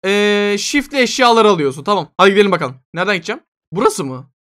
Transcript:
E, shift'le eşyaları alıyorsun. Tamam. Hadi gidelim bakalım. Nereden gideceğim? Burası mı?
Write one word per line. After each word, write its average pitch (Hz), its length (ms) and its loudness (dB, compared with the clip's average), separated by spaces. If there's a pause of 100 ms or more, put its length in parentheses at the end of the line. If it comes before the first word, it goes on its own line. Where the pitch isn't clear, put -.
E, 202 540 0
shift'le 285 340 -4
eşyaları 240 560 2
alıyorsun. 151 340 -2
Tamam. 196 240 -4 (100)
Hadi 196 140 6
gidelim 202 200 4
bakalım. 156 240 -4 (180)
Nereden 185 220 -2
gideceğim? 208 260 -8 (300)
Burası 208 320 -2
mı? 131 220 -10 (180)